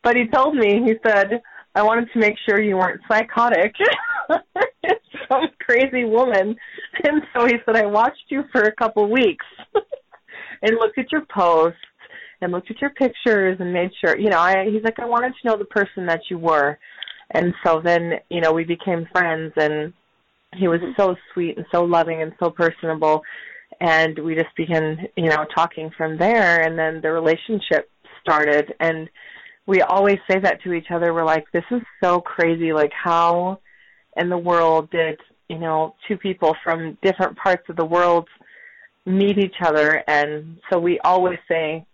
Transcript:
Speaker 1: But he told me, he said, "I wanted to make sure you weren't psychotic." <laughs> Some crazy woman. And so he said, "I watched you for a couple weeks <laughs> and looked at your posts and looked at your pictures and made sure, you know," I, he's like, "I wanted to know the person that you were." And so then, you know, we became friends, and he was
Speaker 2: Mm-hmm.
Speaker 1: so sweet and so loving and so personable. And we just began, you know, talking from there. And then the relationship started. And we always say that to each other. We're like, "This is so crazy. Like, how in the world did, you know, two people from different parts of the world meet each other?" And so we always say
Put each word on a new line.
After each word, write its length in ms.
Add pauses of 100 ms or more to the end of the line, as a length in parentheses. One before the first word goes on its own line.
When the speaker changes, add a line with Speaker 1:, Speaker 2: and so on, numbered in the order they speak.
Speaker 1:
But 140
he 120
told 260
me, 300
he 100 (120)
said, 340 (340)
"I 80
wanted 300
to 60
make 160 (120)
sure 140
you 160
weren't 240 (100)
psychotic." 640 (540)
<laughs> 1000
Some 200 (120)
crazy 440
woman. 520 (480)
And 180 (120)
so 120
he 80 (100)
said, 120
"I 100
watched 420
you 240
for 100
a 120
couple 360
weeks 360 (280)
<laughs> 880
and 160
looked 200
at 140
your 100 (120)
posts 440 (600)
and 120
looked 180
at 100
your 100
pictures 720
and 120
made 180 (140)
sure, 140
you 120
know," 80
I, 320
he's 140
like, 140
"I 80
wanted 340
to 80
know 80
the 80
person 420
that 140 (100)
you 80
were." 400 (520)
And 240 (100)
so 180
then, 320 (140)
you 120
know, 120
we 120
became 480
friends, 440
and 360 (640)
he 140
was 120
Speaker 2:
Mm-hmm. 180
Speaker 1:
so 180 (160)
sweet 240
and 160
so 120
loving 380
and 160
so 120
personable. 720 (580)
And 400
we 140
just 220
began, 600
you 120
know, 160 (100)
talking 440
from 200
there. 440
And 160
then 240
the 100
relationship 800 (320)
started. 580
And 300 (560)
we 160
always 340 (140)
say 100
that 220
to 100
each 180
other. 220
We're 120
like, 280
"This 180
is 120 (200)
so 180
crazy. 520
Like, 220
how 640 (560)
in 140
the 80
world 520
did, 280 (300)
you 100
know, 360 (140)
two 80
people 480
from 380
different 340
parts 320
of 80
the 80
world 440 (760)
meet 340
each 220
other?" 460
And 520 (140)
so 60
we 220
always 380 (100)
say 460